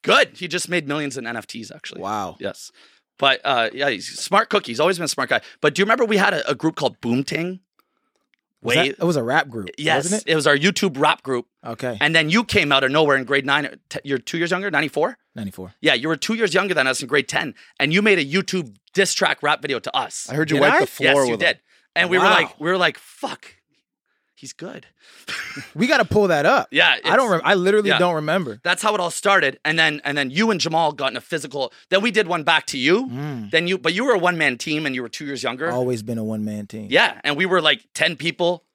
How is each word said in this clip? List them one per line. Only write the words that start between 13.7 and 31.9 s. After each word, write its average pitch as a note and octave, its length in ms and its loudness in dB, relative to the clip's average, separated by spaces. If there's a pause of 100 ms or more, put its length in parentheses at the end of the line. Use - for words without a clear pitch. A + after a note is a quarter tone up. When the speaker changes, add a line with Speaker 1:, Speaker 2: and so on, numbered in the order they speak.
Speaker 1:
T-, - 160 -10
you're C3+ 140 -2
two - 180 -8
years E3 140 -2
younger, F#3+ 200 -2
ninety-four? D3+ 460 0 (180)
Speaker 2:
Ninety-four. F#2+ 460 -12
Speaker 1:
Yeah, D3 140 4
you B2+ 140 -2
were D#3 80 0
two - 180 -4
years A3 180 0
younger F3+ 220 0
than C#3 120 2
us C3 140 0
in C#3 80 -10
grade C#3 180 2
ten. - 280 -4 (240)
And C#3+ 120 0
you F3+ 120 2
made G3+ 160 4
a D#3+ 60 0
YouTube D#3+ 520 -4 (160)
diss F#3 220 0
track D#3 280 -2
rap D3 200 0
video C#3 160 -4
to - 180 -8
us. - 340 -6
Speaker 3:
I A#2+ 40 -6
heard D#3 160 -2
you D3+ 80 2
Speaker 2:
Did - 20 2
Speaker 3:
wipe G#3+ 140 6
Speaker 2:
I? E4 60 4
Speaker 3:
the - 60 2
floor - 280 -2
Speaker 1:
Yes, C#3+ 120 6
you B2 60 2
Speaker 3:
with G#2+ 80 -2
Speaker 1:
did. D3+ 160 2
Speaker 3:
him. - 60 -20 (340)
Speaker 1:
And F3 140 0
we F#3 80 4
were F3+ 60 4
Speaker 2:
Wow. G3 100 6
Speaker 1:
like, F3 260 0
we D3+ 100 -2
were F#3 60 2
like, F3 220 0
"Fuck, - 560 -14 (800)
he's - 180 -18
good." - 340 -16 (400)
<laughs> - 100 -10 (380)
Speaker 2:
We F3 140 2
gotta C#4 160 4
pull G3+ 240 2
that D3+ 180 2
up. A3 240 2
Speaker 1:
Yeah, D#3 340 4
Speaker 2:
I E3+ 120 4
don't C4 100 4
Speaker 1:
it's A3 60 -2
Speaker 2:
rem-, E3 120 2
I F3 100 4
literally G3 360 2
Speaker 1:
yeah. C3+ 80 4
Speaker 2:
don't F3 160 4
remember. D3+ 480 -2
Speaker 1:
That's F3+ 200 -2
how G#3+ 120 2
it G3+ 60 -2
all F3 100 -2
started. E3+ 540 2
And D#3 140 0
then, D#3 260 2
and C#3+ 120 -2
then C#3 140 -2
you G3+ 220 2
and F3+ 80 0
Jamal E3 320 0
got C#3 180 -4
in A#2+ 60 -10
a B2 40 -6
physical, C#3+ 520 -6 (160)
then G3 140 2